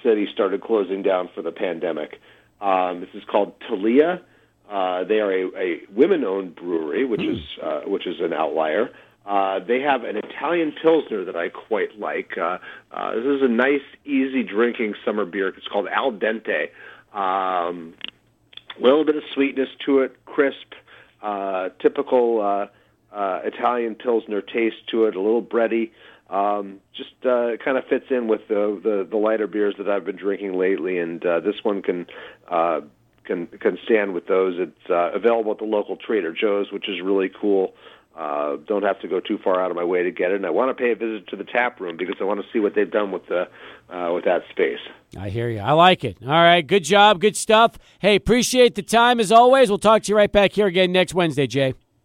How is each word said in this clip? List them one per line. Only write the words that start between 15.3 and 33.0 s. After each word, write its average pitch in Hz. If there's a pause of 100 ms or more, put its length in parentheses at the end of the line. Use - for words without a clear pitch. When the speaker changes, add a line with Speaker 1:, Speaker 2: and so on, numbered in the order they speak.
Speaker 1:
It's -
called 101
Al 113
Dente. 107 (440)
Um, 92 (840)
a -
little 139
bit 151
of 147 (100)
sweetness 135 (160)
to 139
it, 131 (120)
crisp, - (480)
uh, 98 (100)
typical, 123
uh, 101 (440)
uh, 98
Italian 120
Pilsner 110
taste 113
to 113
it, 98
a 92
little 110
bready. 113 (400)
Um, 98 (140)
just, - (100)
uh, 123
it 113
kinda 131
fits 127
in 123
with 107
the, 104
the, 98
the 110
lighter 107
beers 104
that 98
I've 101
been 95
drinking 98
lately, 92
and, 85
uh, 85
this 101
one 101
can, 87 (420)
uh, 82 (420)